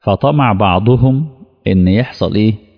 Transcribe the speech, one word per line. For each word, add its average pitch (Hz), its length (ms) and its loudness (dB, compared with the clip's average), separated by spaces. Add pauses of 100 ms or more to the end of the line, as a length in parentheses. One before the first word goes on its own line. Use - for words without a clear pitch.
فطمع 135 480 0
بعضهم 117 760 0 (380)
إن 92 220 2
يحصل 98 460 -2
إيه؟ 107 200 0 (240)